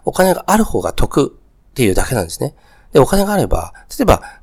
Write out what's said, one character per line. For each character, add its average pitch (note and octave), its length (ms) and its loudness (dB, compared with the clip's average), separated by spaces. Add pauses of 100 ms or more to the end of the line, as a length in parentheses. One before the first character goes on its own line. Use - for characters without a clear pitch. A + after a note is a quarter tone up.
お - 80 -2
金 F#3 220 2
が - 140 -6
あ G3 80 2
る A3 80 2
方 - 180 -4
が E2+ 100 -4
得 - 460 0
っ - 360 -20
て B2+ 100 0
い G2 60 2
う F#2 40 -2
だ - 100 0
け - 100 -4
な G#2+ 80 -2
ん - 20 -6
で E2 60 -10
す - 120 -10
ね。 C#3+ 140 -8 (360)
で、 - 60 4
お C3 80 6
金 G3 180 0
が G#3 80 -2
あ G3+ 40 -2
れ C#3+ 100 0
ば、 E2+ 260 -4 (240)
例 C#4+ 60 -4
え - 20 0
ば D#3 180 2 (200)